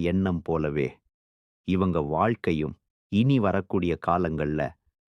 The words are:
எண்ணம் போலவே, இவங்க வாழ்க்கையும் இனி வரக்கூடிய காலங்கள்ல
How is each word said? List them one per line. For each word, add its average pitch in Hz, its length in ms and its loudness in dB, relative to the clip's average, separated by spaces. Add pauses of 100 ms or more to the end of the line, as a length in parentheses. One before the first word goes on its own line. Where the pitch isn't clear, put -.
எண்ணம் 90 420 0
போலவே, 76 460 -2 (800)
இவங்க 92 320 2
வாழ்க்கையும் 80 760 -2 (380)
இனி 123 260 4
வரக்கூடிய 95 540 0 (140)
காலங்கள்ல 78 560 0 (460)